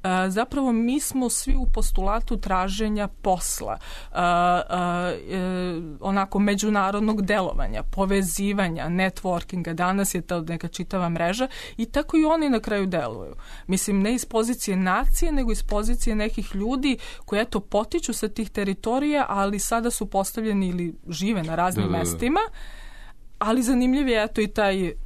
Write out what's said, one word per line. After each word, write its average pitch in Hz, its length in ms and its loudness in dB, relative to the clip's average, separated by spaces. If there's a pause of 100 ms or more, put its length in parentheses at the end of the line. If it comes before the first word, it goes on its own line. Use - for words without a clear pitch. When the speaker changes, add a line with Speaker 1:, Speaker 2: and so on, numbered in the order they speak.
Speaker 1:
A, 185 260 2
zapravo 262 420 0
mi 233 280 2
smo 254 300 0
svi 262 260 2
u 262 100 4
postulatu 214 720 2
traženja 196 720 0
posla, - 680 -2 (340)
a, 175 100 -2 (480)
a, 175 420 0 (180)
e, 185 100 -4 (640)
onako 196 380 0
međunarodnog 208 840 2
delovanja, 180 640 0
povezivanja, 190 1000 0
networkinga. 175 880 -2
Danas 185 400 0
je 175 80 -2
to 170 200 -2
neka 165 260 -6
čitava 180 420 -2
mreža 175 380 0 (300)
i 226 100 -2
tako 302 300 0
i 311 80 6
oni 311 240 2
na 226 100 2
kraju 202 280 0
deluju. 113 460 -4 (340)
Mislim, 190 320 0
ne 208 140 2
iz 247 120 -2
pozicije 226 520 0
nacije, 208 540 4
nego 269 200 2
iz - 120 0
pozicije 214 520 2
nekih 214 400 -2
ljudi 254 420 0 (220)
koji, 208 220 -2
eto, 233 180 -2
potiču 226 540 -2
sa 214 160 -4
tih 208 220 -4
teritorija, 247 800 0
ali 202 300 0
sada 233 320 0
su 208 140 -4
postavljeni 196 640 0
ili 175 280 -4 (140)
žive 180 340 -2
na 160 120 -4
raznim 180 280 0
Speaker 2:
Da, 175 60 0
da, 170 40 2
da. 170 60 0
Speaker 1:
mestima. 208 400 0 (1000)
Ali 226 240 2
zanimljiv 254 440 4
je, 226 160 2
eto, 220 180 0
i 214 60 2
taj 196 460 0 (120)